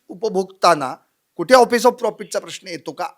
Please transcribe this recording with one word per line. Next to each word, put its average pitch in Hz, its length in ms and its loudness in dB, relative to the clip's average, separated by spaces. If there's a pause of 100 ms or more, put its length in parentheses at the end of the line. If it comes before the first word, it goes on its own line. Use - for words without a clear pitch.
उपभोगताना 180 840 -2 (420)
कुठे 175 180 2
office 233 300 4
of 247 80 4
profit-चा 220 460 -8
प्रश्न 185 300 -14
येतो 160 240 -12
का, 170 140 -10 (120)